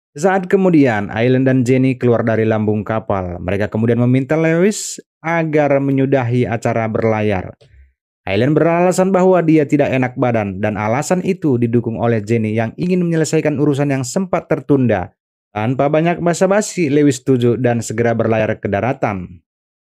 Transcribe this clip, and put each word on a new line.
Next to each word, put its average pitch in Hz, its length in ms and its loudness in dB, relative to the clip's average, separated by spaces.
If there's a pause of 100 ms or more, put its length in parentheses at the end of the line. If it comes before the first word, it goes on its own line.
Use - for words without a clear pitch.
(120)
Saat 185 320 0
kemudian, 151 640 2
Island 127 400 2
dan 131 160 2
Jenny 131 320 2
keluar 117 240 2
dari 110 240 0
lambung 107 400 0
kapal. 95 560 -4
Mereka 95 320 -4
kemudian 113 240 0
meminta 127 400 0
Lewis 165 640 -2 (240)
agar 151 560 0
menyudahi 135 640 0
acara 113 400 -2
berlayar. 107 720 -2 (720)
Island 113 240 2
beralasan 175 560 2
bahwa 185 320 4
dia 160 240 2
tidak 143 240 0
enak 127 320 -2
badan 107 400 -2
dan 107 160 -2
alasan 139 480 -2
itu 170 320 -2
didukung 117 400 -2
oleh 117 240 0
Jenny 107 320 -2
yang 113 240 -4
ingin 180 320 -2
menyelesaikan 156 480 0
urusan 143 320 0
yang 135 160 -2
sempat 180 480 -4
tertunda. 120 640 0 (320)
Tanpa 123 400 -2
banyak 165 320 0
basa-basi, 175 720 0
Lewis 143 320 2
setuju 120 320 2
dan 120 240 0
segera 117 320 -2
berlayar 110 480 0
ke 113 80 -4
daratan. 98 720 -4 (500)